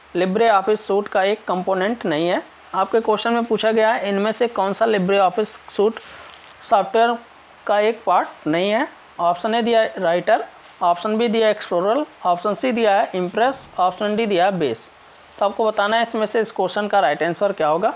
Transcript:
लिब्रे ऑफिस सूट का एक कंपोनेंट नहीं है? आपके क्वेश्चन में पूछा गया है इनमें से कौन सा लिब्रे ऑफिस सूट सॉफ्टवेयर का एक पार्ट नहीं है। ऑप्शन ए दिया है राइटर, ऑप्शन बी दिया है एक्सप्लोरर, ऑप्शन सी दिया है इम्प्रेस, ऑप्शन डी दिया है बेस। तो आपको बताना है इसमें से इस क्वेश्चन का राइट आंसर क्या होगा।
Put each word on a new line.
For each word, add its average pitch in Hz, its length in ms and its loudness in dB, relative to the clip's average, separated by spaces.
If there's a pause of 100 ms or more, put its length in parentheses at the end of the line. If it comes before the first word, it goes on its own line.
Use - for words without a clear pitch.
(160)
लिब्रे 190 340 2
ऑफिस 208 380 2
सूट 202 200 0
का 190 160 0
एक 208 220 -2
कंपोनेंट 190 600 -2
नहीं 165 220 0
है? 214 160 -2 (320)
आपके 196 260 0
क्वेश्चन 226 320 0
में 233 120 0
पूछा 220 260 0
गया 220 200 4
है 202 180 -2
इनमें 202 220 0
से 233 180 0
कौन 196 240 -2
सा 226 120 0
लिब्रे 196 340 2
ऑफिस 202 360 0 (140)
सूट 214 300 0 (680)
सॉफ्टवेयर 226 480 2 (500)
का 208 120 2
एक 226 260 0
पार्ट - 420 0
नहीं 175 220 0
है। 240 180 0 (340)
ऑप्शन 175 340 0
ए 240 60 0
दिया 226 200 2
है 220 160 -2
राइटर, 180 460 0 (400)
ऑप्शन 185 340 0
बी 240 100 2
दिया 220 200 2
है 214 40 4
एक्सप्लोरर, 208 540 -2 (200)
ऑप्शन 180 280 0
सी 254 180 -2
दिया 220 220 2
है 214 220 2
इम्प्रेस, 208 540 -2 (100)
ऑप्शन 185 360 -2
डी 226 100 0
दिया 175 200 2
है 196 140 0
बेस। 127 300 -4 (480)
तो 208 80 0
आपको 214 200 0
बताना 214 320 0
है 233 60 0
इसमें 233 220 -4
से 220 160 0
इस 214 100 -4
क्वेश्चन 208 360 -4
का 202 120 2
राइट 151 240 2
आंसर 185 300 0
क्या 156 140 -2
होगा। 175 280 0